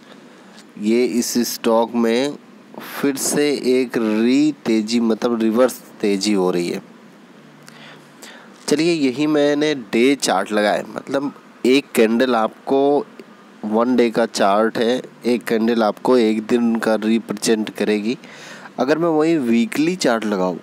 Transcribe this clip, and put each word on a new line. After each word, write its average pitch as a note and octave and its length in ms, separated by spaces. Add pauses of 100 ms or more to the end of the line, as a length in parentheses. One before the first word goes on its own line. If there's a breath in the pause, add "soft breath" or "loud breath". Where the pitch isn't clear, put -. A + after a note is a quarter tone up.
(800 loud breath)
ये A2+ 260
इस A2+ 320
स्टॉक A2+ 580
में A#2 420 (420)
फिर - 360
से D3 360
एक B2+ 460
री A#2+ 540
तेजी, A2+ 480
मतलब A2+ 420
रिवर्स A#2 400 (200)
तेजी G2+ 320
हो F#2 180
रही F2 180
है। G2+ 120 (1900 loud breath)
चलिए, D#3+ 260
यही C#3+ 340
मैंने D3 480
डे A#2+ 400
चार्ट G#2 360
लगाया G#2 260
है, - 180
मतलब C#3 380 (320)
एक C3+ 260
कैंडल A#2 440
आपको C#3 680 (600)
वन A#2 300
डे A#2+ 160
का A#2 140
चार्ट G#2+ 520
है, B2 240 (240)
एक A#2+ 180
कैंडल A2+ 400
आपको B2 340
एक A2 260
दिन A#2 320
का A2 200
रिप्रेजेंट G#2+ 720
करेगी। G#2 480 (640 loud breath)
अगर C#3 180
मैं E3+ 120
वही D#3+ 280
वीकली A#2+ 580
चार्ट A#2 300
लगाऊं, F#2 380